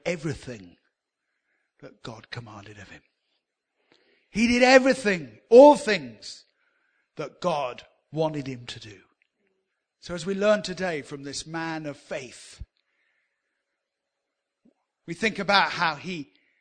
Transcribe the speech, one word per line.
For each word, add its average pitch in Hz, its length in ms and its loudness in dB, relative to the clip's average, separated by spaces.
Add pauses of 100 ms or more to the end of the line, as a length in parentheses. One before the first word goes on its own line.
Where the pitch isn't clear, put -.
everything 131 720 -10 (1040)
that - 220 -20
God 110 280 -20
commanded 104 480 -18
of 95 120 -20
him. - 120 -20 (1300)
He 226 180 0
did 240 140 2
everything, 240 760 4 (100)
all 277 280 12
things - 680 -8 (720)
that 139 240 -14
God 143 420 -4 (300)
wanted 151 340 -4
him 120 200 -12
to - 140 -16
do. 104 180 -20 (1000)
So - 140 -12
as 165 120 -10
we 196 80 -4
learn 202 280 2
today 175 400 -8
from 139 200 -16
this 139 240 -12
man 160 400 -10
of 143 100 -12
faith, - 680 -16 (2500)
we 170 80 -12
think 214 240 -4
about 185 320 2
how 165 240 -2
he 156 380 -12 (280)